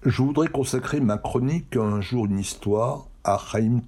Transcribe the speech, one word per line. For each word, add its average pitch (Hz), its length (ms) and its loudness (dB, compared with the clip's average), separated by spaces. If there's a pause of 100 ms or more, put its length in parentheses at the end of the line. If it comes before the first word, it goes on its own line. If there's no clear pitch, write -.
je 131 200 2
voudrais 147 260 2
consacrer 135 520 -2
ma 104 180 2
chronique 135 580 -2
Un 104 240 0
jour 117 240 -2
une 101 140 0
histoire 110 680 -2 (160)
à 101 140 2
Chaim 113 520 0